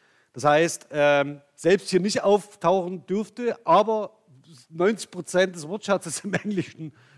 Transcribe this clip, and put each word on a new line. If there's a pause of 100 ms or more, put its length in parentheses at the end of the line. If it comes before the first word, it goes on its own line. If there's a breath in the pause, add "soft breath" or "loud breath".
(320 soft breath)
Das
heißt,
ähm, (160)
selbst
hier
nicht
auftauchen
dürfte,
aber (520)
neunzig
Prozent
des
Wortschatzes
im
Englischen (240 soft breath)